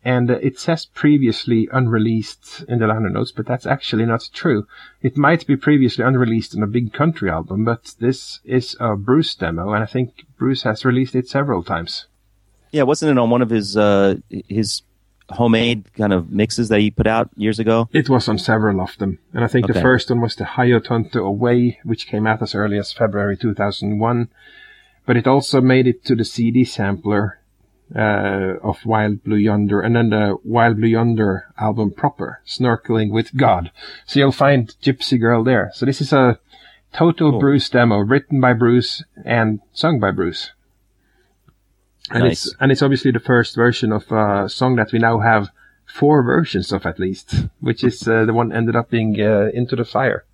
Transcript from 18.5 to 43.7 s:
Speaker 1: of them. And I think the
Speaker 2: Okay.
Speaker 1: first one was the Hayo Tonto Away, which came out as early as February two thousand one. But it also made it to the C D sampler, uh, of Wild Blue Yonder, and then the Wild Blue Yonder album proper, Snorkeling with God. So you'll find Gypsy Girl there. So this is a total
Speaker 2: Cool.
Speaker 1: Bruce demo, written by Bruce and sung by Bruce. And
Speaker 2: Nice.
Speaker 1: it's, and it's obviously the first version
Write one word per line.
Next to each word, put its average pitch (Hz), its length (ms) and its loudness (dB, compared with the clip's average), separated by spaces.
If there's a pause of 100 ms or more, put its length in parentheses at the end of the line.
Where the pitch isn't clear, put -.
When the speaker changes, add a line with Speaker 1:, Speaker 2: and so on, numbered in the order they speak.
Speaker 1:
of - 160 -10
them. 98 200 -4 (140)
And 117 100 -4
I 113 60 -2
think 120 180 0
the - 60 -2
Speaker 2:
Okay. 92 80 0
Speaker 1:
first 127 300 2
one 120 100 0
was 117 160 -4
the - 80 -8
Hayo 123 400 0
Tonto 113 400 -2
Away, 120 580 0
which 113 240 -6
came 107 200 -2
out 110 160 0
as 104 120 -8
early 104 240 -2
as - 140 -8
February 101 460 -2
two 110 160 -2
thousand 104 460 -4
one. 120 280 0 (800)
But 120 100 2
it 117 100 2
also 135 360 2
made 127 240 4
it 120 180 0
to 135 100 0
the 117 120 -2
C 113 240 -2
D 127 140 4
sampler, 101 760 -4 (560)
uh, 98 680 -2
of - 220 -6
Wild 107 400 -2
Blue 107 120 0
Yonder, 104 440 2
and 113 140 0
then 117 160 4
the 104 340 0
Wild 117 320 2
Blue 113 120 2
Yonder 110 580 0 (120)
album 107 320 -2
proper, - 560 -6
Snorkeling 113 640 -2
with 113 260 -2
God. 101 340 0 (360)
So - 140 0
you'll 139 120 4
find 139 500 2
Gypsy 131 380 0
Girl 117 240 2
there. 113 300 2
So 123 120 -4
this 135 140 -2
is 139 120 -2
a 131 260 4 (540)
total 165 400 2
Speaker 2:
Cool. 110 80 0
Speaker 1:
Bruce 139 280 2
demo, 117 300 4
written 131 420 0
by 127 120 4
Bruce 120 520 2 (200)
and 110 360 0 (120)
sung 156 280 0
by 101 100 0
Bruce. 87 400 -6 (1600)
And 120 140 0
Speaker 2:
Nice. 110 220 0
Speaker 1:
it's, - 140 -10
and 139 120 4
it's 131 100 2
obviously 135 300 2
the 117 80 0
first 120 340 0
version 117 380 0